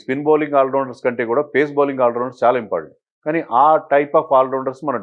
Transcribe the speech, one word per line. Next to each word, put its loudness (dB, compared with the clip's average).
స్పిన్ -4
బౌలింగ్ 2
ఆల్రౌండర్స్ -4
కంటే -2
కూడా 0
పేస్ 0
బౌలింగ్ 0
ఆల్రౌండర్స్ -4
చాలా 4
ఇంపార్టెంట్. -8
కానీ -2
ఆ 6
type 2
of 0
all-rounders -2
మనం -4